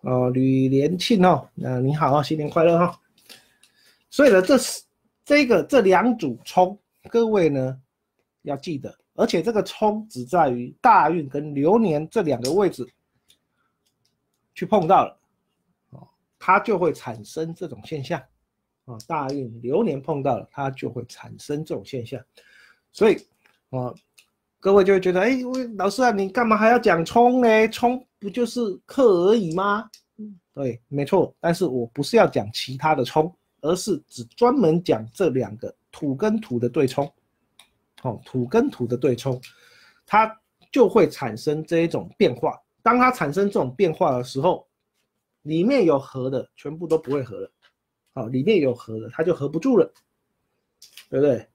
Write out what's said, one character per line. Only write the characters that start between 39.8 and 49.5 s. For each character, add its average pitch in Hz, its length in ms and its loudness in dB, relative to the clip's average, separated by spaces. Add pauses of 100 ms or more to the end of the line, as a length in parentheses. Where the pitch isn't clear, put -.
它 220 340 0 (320)
就 240 160 6
会 170 220 4
产 123 260 -8
生 151 300 -6
这 165 140 -2
一 170 80 2
种 110 280 -6
变 151 200 2
化。 139 260 -6 (220)
当 240 160 2
它 254 100 4
产 160 240 -4
生 202 140 0
这 196 60 -4
种 135 200 -2
变 180 180 0
化 156 260 0
的 123 60 -4
时 135 160 -8
候， 156 280 -2 (760)
里 156 200 -2
面 247 220 2
有 147 120 4
合 135 320 -6
的 127 260 -6
全 151 220 -14
部 170 80 -12
都 160 120 0
不 135 140 -6
会 139 120 -4
合 98 160 -14
了。 95 120 -14 (640)
好， 123 140 -8
里 131 160 -4
面 202 160 2
有 127 160 0
合 110 240 -12
的， 110 100 -14
它 - 140 -6
就 180 100 0
合 143 160 -6
不 160 80 -6